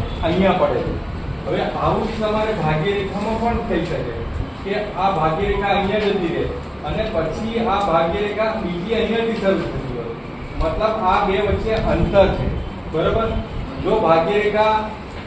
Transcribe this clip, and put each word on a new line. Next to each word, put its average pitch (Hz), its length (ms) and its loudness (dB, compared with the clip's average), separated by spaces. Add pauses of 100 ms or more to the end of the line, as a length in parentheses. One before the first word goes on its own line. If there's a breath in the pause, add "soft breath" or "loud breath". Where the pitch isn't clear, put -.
(200)
અહીંયા 180 440 4
પડે - 200 2
છે. - 100 -2 (500)
હવે 185 180 -2
આવું 208 460 0
જ - 120 -4
તમારે 214 400 0
ભાગ્ય 156 380 2
રેખામાં 208 420 -2
પણ 226 300 0
થઈ 170 160 0
શકે - 340 -4 (380)
કે 196 160 -4 (220)
આ 180 160 0
ભાગ્ય 160 360 0
રેખા 196 220 0
અહીંયા 196 400 2
જતી 175 240 0
રહે - 100 -2 (420)
અને 156 280 -2
પછી 220 480 -2
આ 202 240 2
ભાગ્ય 170 360 2
રેખા 214 360 0
બીજી 175 400 -2
અહીંયાથી 226 420 0
શરૂ 185 300 2
થતી 135 260 -6
હોય. - 160 -6 (440)
મતલબ 160 560 0
આ 196 40 4 (100)
બે 196 200 2
વચ્ચે 208 340 0 (140)
અંતર 185 400 6
છે, - 120 0 (440)
બરોબર? 202 420 2 (480)
જો 269 240 2
ભાગ્ય 165 400 4
રેખા 214 320 4 (520)